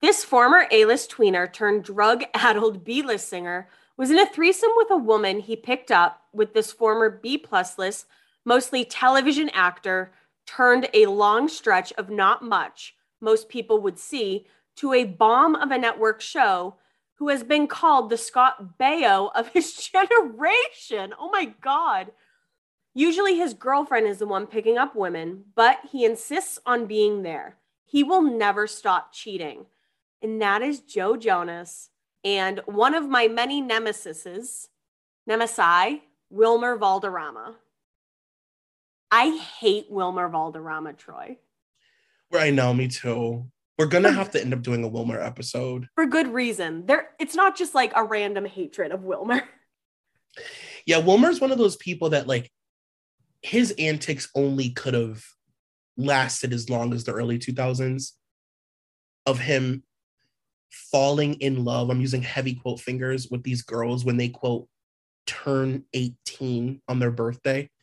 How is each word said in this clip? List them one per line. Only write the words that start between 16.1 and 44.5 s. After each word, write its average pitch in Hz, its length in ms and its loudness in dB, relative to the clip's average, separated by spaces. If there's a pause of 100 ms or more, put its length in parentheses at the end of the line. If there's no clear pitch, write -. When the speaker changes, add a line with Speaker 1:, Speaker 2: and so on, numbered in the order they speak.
Speaker 1:
show 196 560 -2 (380)
who 294 140 -6
has 277 140 0
been 294 240 2
called 277 440 2
the 233 80 -2
Scott 240 600 0
Baio 254 560 2
of 226 140 -2
his - 260 0
<laughs> - 180 -14
generation. 339 1300 0
Oh 320 140 -8
my 330 300 -2
God. 262 500 -2 (800)
Usually 339 440 2
his 330 180 -2
girlfriend 262 520 0
is 202 120 -2
the 214 80 -4
one 202 200 -4
picking 220 300 0
up 262 180 0
women, 180 500 -6 (100)
but 247 240 6 (120)
he 254 140 -2
insists 254 640 -2
on 240 200 0
being 208 360 0
there. 160 340 -12 (300)
He 285 180 2
will 349 180 4
never 214 440 0
stop 190 460 -4
cheating. 170 540 -12 (560)
And 220 180 -4
that 208 220 0
is 285 180 -4
Joe 208 360 -2
Jonas 175 720 -4 (340)
and 190 420 -2
one 220 280 2
of 311 140 -2
my 247 200 2
many 247 340 -2
nemesises, 220 1040 -8 (600)
nemesi, 220 720 2 (300)
Wilmer 233 460 2
Valderrama. 190 800 -4 (1500)
I 269 280 4 (220)
hate 208 300 0
Wilmer 180 380 -2
Valderrama, 160 680 -6
Troy. - 440 -18 (920)
Speaker 2:
Well, 165 120 2
I 151 80 2
know, 131 220 4
me 127 160 0
too. 120 580 -6 (320)
We're 156 80 2
gonna 175 220 4
Speaker 1:
For 285 60 4
Speaker 2:
have 196 160 -2
to - 100 -2
end 123 140 -4